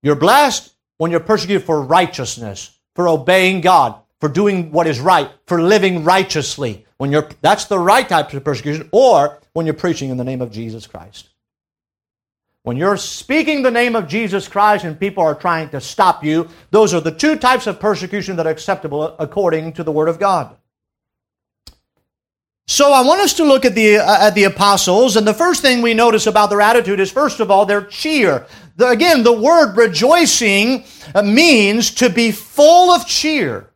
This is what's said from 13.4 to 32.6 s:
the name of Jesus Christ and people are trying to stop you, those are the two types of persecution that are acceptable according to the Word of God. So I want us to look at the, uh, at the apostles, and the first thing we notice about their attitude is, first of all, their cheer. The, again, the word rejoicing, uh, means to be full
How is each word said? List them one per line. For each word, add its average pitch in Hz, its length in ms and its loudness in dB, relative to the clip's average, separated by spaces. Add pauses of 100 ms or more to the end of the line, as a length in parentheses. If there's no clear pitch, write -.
the 254 100 2
name 233 240 -2
of 196 100 -4
Jesus 196 400 -6
Christ 208 380 0
and 156 160 -10
people 196 240 -4
are 156 100 0
trying 160 360 -6
to 139 100 -10
stop - 420 -2
you, 160 260 -2 (220)
those 202 240 2
are 170 60 0
the 160 100 -4
two 302 260 -2
types 254 300 0
of 202 140 -8
persecution 190 560 -6
that 165 100 -4
are 160 60 -2
acceptable 156 680 -6
according 160 540 -4
to - 100 -12
the 156 100 -6
Word 156 160 -2
of 165 120 -6
God. 185 360 -2 (2000)
So 285 240 2
I 262 100 6
want 320 180 2
us 392 140 0
to 330 100 0
look 269 200 2
at 214 120 0
the, 214 220 4
uh, 196 280 2
at 208 80 2
the 208 100 2
apostles, 196 720 2
and 214 100 0
the 214 80 0
first 339 280 -2
thing 254 200 2
we 233 120 0
notice 220 320 2
about 208 240 2
their 208 100 0
attitude 208 380 2
is, 190 140 -2
first 277 260 -2
of 214 100 -2
all, 196 160 4
their 202 180 -2
cheer. 202 640 -2 (280)
The, 233 140 2
again, 262 340 2
the 240 100 4
word 240 440 2
rejoicing, 226 1080 2 (300)
uh, 202 80 2
means 220 720 2
to 247 160 0
be 226 220 0
full 339 580 4